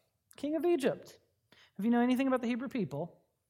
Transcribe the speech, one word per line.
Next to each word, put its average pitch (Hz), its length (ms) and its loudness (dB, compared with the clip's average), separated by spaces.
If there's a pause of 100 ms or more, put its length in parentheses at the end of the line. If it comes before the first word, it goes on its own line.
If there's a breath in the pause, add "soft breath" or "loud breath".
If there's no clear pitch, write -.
(360)
king 302 200 -4
of 294 80 -2
Egypt. 269 540 0 (600 soft breath)
If 190 60 -4
you 233 60 2
know 240 100 4
anything 254 280 2
about 254 120 2
the 240 80 -4
Hebrew 247 200 -4
people, 170 460 -4 (360)